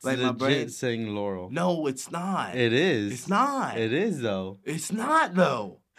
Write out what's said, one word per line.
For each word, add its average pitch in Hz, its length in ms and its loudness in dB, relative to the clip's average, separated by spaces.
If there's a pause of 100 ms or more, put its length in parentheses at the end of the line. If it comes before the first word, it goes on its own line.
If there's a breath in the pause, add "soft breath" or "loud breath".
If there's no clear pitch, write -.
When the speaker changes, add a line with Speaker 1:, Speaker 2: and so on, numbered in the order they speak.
Speaker 1:
like, 131 160 -2
my 127 100 0
Speaker 2:
legit 120 100 -2
Speaker 1:
brain 131 320 2
Speaker 2:
saying 113 440 -2
Laurel. 98 360 -4
Speaker 1:
No, 165 380 0
it's 131 220 -6
not. 170 460 -4
Speaker 2:
It 120 160 4
is. 120 400 2
Speaker 1:
It's 123 160 -8
not. 214 480 0
Speaker 2:
It 113 160 0
is, 170 300 0
though. 95 420 -2
Speaker 1:
It's 160 280 -4
not, 247 420 2
though. 110 500 2
<laughs> - 140 -20